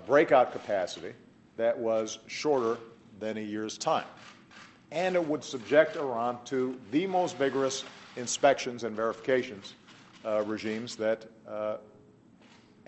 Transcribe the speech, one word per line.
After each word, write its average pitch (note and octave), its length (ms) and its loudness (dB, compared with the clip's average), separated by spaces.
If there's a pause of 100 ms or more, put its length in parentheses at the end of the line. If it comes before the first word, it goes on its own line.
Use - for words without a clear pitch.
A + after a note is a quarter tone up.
(120)
breakout C#3+ 400 8
capacity F2+ 640 -4 (440)
that A2+ 200 2
was A2 400 -2 (100)
shorter B2+ 480 0 (460)
than A2 160 -4
a G#2+ 180 -6
year's G#2+ 220 -6
time. D3+ 320 0 (840)
And F3+ 280 0
it E3+ 100 0
would D3 140 -2
subject C#3+ 520 4
Iran B2 380 -2 (180)
to C3 80 0 (320)
the E3 160 2
most F3+ 300 0
vigorous C3+ 400 0 (480)
inspections B2+ 600 2
and A2 80 -4 (100)
verifications, A2+ 680 0
uh, - 720 -6 (120)
regimes A2 380 -4 (120)
that, A2 220 2
uh, G#2+ 500 -6 (1120)